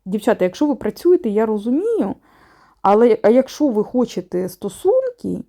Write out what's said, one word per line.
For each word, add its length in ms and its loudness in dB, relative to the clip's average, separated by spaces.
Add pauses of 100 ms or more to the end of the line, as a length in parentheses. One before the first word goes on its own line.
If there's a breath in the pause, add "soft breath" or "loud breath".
Дівчата, 400 -2
якщо 220 -2
ви 80 0
працюєте, 540 0
я 180 0
розумію, 680 -2 (680 soft breath)
але, 400 4
а 60 4
якщо 400 2
ви 160 0
хочете 640 -4
стосунки, 1000 -4